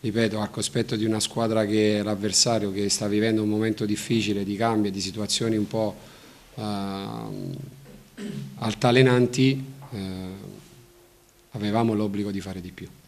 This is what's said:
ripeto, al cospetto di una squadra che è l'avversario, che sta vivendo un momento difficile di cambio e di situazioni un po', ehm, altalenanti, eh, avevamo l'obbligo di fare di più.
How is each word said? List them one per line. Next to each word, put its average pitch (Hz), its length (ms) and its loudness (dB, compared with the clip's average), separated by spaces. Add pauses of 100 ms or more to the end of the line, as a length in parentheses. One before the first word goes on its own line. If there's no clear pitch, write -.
ripeto, 107 400 0
al 104 100 -2
cospetto 117 460 -2
di 107 80 0
una 110 160 2
squadra 110 440 2
che 107 340 4
è 104 40 0
l'avversario, 104 680 2
che 101 160 -2
sta 104 200 -2
vivendo 107 340 4
un 104 60 2
momento 110 360 0
difficile 104 600 0
di 101 100 -2
cambio 107 360 2
e - 20 -8
di 95 80 -6
situazioni 107 560 -2
un 104 100 2
po', 107 300 -2 (580)
ehm, 104 1000 -6 (1040)
altalenanti, 123 1080 4 (260)
eh, 113 80 -10 (1500)
avevamo 110 440 2
l'obbligo 104 360 0
di 98 100 -4
fare 92 200 -8
di 90 100 -12
più. 92 160 -12 (220)